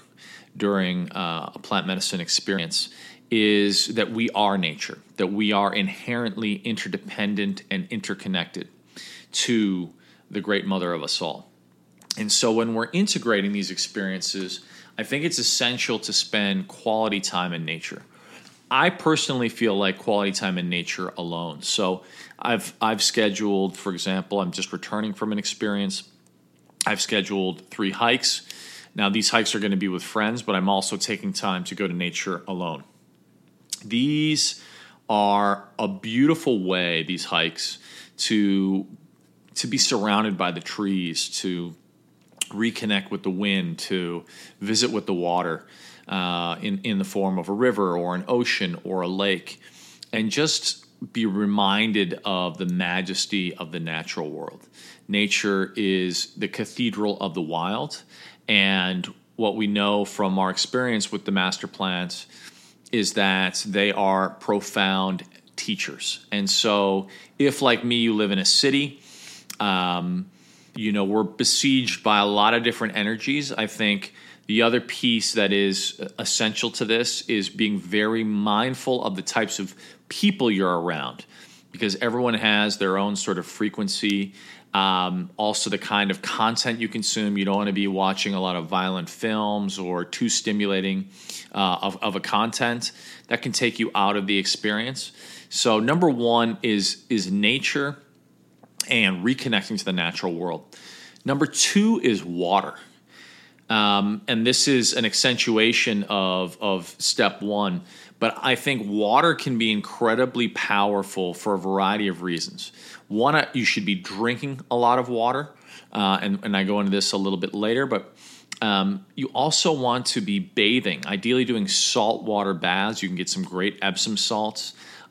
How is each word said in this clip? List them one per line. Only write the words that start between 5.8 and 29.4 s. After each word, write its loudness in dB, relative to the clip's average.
interdependent -4
and -2
interconnected -6
to 2
the -4
great 0
mother 0
of -4
us -4
all. -8
And -2
so 4
when 2
we're -2
integrating 2
these -2
experiences, -6
I -6
think -4
it's -2
essential 0
to -6
spend 0
quality 0
time -2
in -6
nature. -8
I 4
personally 0
feel 2
like 0
quality 0
time -2
in -4
nature -6
alone. -8
So -2
I've, -2
I've 2
scheduled, 0
for -6
example, -2
I'm -2
just -6
returning -6
from -4
an -2
experience. -2
I've 0
scheduled -2
three -2
hikes. 0
Now, 2
these 2
hikes 2